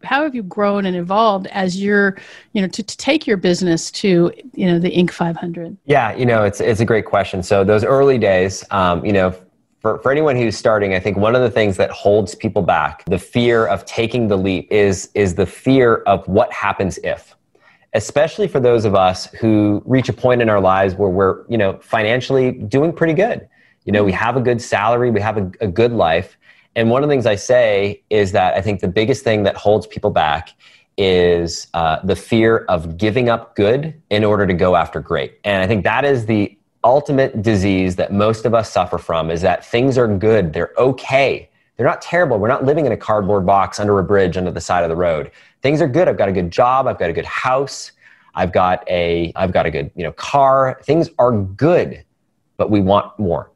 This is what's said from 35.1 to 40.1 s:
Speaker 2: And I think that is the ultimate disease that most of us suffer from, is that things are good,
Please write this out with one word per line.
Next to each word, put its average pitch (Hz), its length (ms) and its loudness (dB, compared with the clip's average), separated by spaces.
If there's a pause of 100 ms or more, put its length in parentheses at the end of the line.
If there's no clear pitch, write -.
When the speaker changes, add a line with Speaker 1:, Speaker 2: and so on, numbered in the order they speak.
Speaker 2:
And 98 200 0
I - 20 -2
think 98 200 0
that 120 200 0
is 123 220 0
the 104 280 0 (280)
ultimate 135 580 0
disease 95 540 0
that 90 180 -4
most 110 320 0
of 113 80 0
us 110 180 0
suffer 87 280 -2
from, 82 320 -4
is 85 100 -4
that 90 240 0
things 123 320 0
are 120 100 2
good, 101 460 0